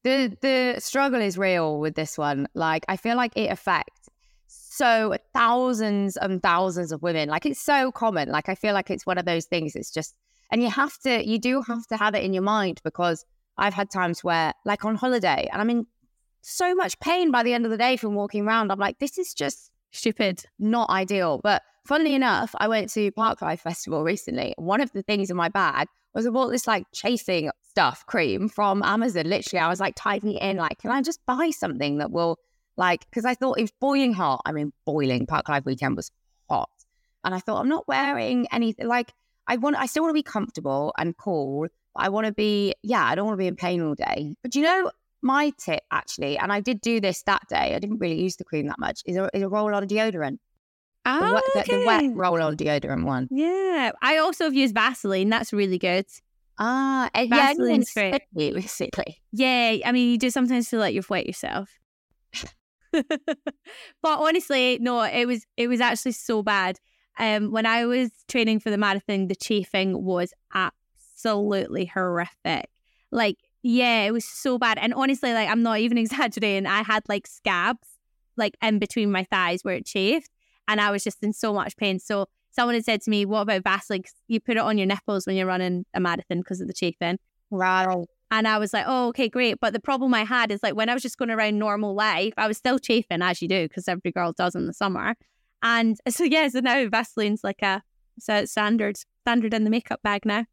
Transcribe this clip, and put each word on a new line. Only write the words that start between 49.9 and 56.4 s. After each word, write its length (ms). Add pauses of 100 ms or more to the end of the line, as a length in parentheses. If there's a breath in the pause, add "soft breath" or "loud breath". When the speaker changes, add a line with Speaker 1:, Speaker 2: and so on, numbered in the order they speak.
Speaker 1:
The 60
Speaker 2:
Oh, 20
Speaker 1:
wet, 260
the, 160
the 120
wet 240
Speaker 2:
okay. 100
Speaker 1:
roll-on 420
deodorant 480
one. 240
Speaker 2:
Yeah. 640 (100)
I 160
also 280
have 80
used 220
Vaseline. 540
That's 240
really 240
good. 280 (520)